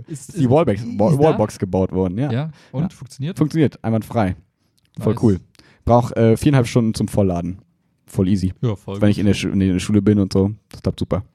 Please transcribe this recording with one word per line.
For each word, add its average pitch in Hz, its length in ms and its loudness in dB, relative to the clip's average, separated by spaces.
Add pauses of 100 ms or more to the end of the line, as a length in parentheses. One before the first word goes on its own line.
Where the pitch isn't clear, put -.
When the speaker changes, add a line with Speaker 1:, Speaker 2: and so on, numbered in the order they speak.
Speaker 1:
Ist, - 220 -14
Speaker 2:
ist - 100 -12
die 147 60 2
Speaker 1:
ist, 117 40 0
Speaker 2:
Wallbox, 120 320 2
Speaker 1:
ist 107 180 -8
Speaker 2:
Wall-, 107 180 2
Speaker 1:
da? - 20 -2
Speaker 2:
Wallbox 139 400 2
gebaut 92 320 -2
worden, 92 260 -2
ja. 135 140 -4
Speaker 1:
Ja, 143 200 -4 (200)
und 131 120 -6
Speaker 2:
Ja. 190 60 -4
Speaker 1:
funktioniert? - 480 -12
Speaker 2:
Funktioniert, 151 460 0
einwandfrei. 110 520 -2 (640)
Voll 107 140 0
Speaker 1:
Nice. - 100 -2
Speaker 2:
cool. 101 160 2 (460)
Brauch, 120 280 2
äh, 113 240 4
viereinhalb 139 300 2
Stunden 110 260 0
zum 104 140 -4
Vollladen. 90 520 -2 (460)
Voll 98 240 0
easy. 92 320 0
Speaker 1:
Ja, 113 140 -4
voll 98 200 -12
Speaker 2:
Wenn 101 60 -4
Speaker 1:
gut. 104 100 4
Speaker 2:
ich 98 80 0
in 98 60 -2
der 101 80 4
Schu-, 95 160 -2
in 101 100 0
der 92 200 2
Schule 101 220 2
bin 104 180 4
und 95 140 0
so. 98 180 2 (180)
Das - 140 -20
klappt - 160 -4
super. - 240 -4 (120)